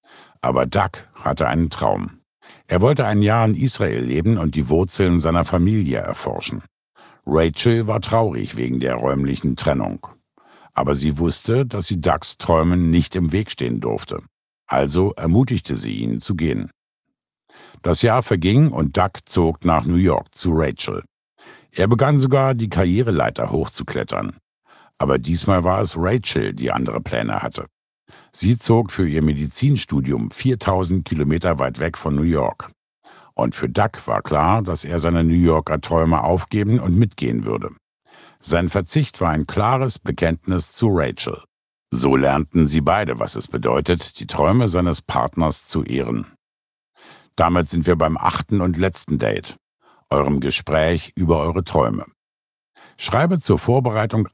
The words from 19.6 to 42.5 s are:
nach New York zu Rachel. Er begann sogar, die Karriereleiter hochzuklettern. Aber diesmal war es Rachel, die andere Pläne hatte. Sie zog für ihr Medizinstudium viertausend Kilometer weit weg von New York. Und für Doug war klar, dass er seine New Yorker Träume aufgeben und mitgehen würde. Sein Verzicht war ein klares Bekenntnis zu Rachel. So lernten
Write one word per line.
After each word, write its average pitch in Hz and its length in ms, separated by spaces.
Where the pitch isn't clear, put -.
nach 80 200
New 82 100
York 87 380
zu - 200
Rachel. 67 500
Er 95 160
begann 131 320
sogar, 135 340
die 113 160
Karriereleiter 87 800
hochzuklettern. - 840
Aber 69 160
diesmal 85 460
war 92 180
es 98 160
Rachel, 85 560
die 55 180
andere 60 300
Pläne 55 400
hatte. - 240
Sie 113 280
zog 117 320
für 87 180
ihr 76 140
Medizinstudium 71 1080
viertausend 95 760
Kilometer 78 520
weit 65 220
weg - 180
von 78 160
New 71 80
York. 78 480
Und - 220
für - 120
Doug 92 380
war 52 160
klar, 82 400
dass 90 220
er 85 160
seine 85 240
New 82 100
Yorker 80 480
Träume 82 420
aufgeben 101 560
und 90 200
mitgehen 60 460
würde. 52 260
Sein 87 300
Verzicht 101 520
war 85 100
ein 78 160
klares 127 500
Bekenntnis - 760
zu 117 180
Rachel. 71 500
So 67 260
lernten 71 520